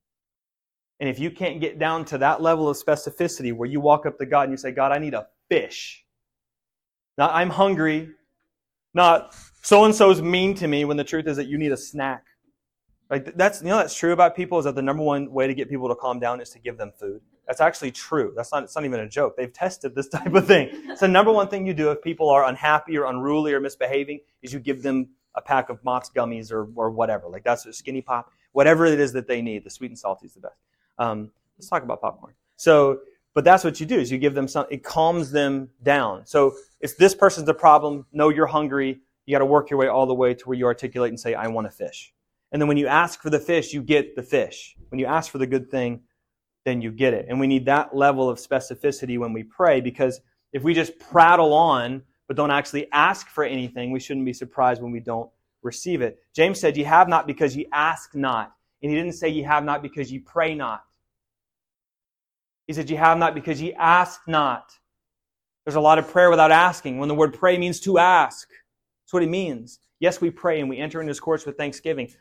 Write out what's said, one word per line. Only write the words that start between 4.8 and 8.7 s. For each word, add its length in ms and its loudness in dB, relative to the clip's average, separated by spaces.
I 60 0
need 160 -6
a 140 -8
fish." 560 -4
Not, 160 2
"I'm 160 0
hungry." 680 0